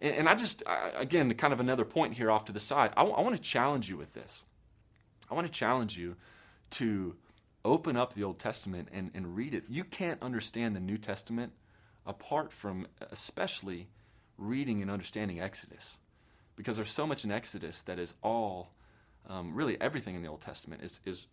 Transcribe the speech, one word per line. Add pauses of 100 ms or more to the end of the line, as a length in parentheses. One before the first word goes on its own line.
And,
and
I
just,
I,
again,
kind
of
another
point
here
off
to
the
side.
I,
I
wanna
challenge
you
with
this. (880)
I
wanna
challenge
you (540)
to (500)
open
up
the
Old
Testament
and,
and
read
it.
You
can't
understand
the
New
Testament (540)
apart
from (240)
especially (500)
reading
and
understanding
Exodus, (580)
because
there's
so
much
in
Exodus
that
is
all, (560)
um,
really
everything
in
the
Old
Testament
is,
is,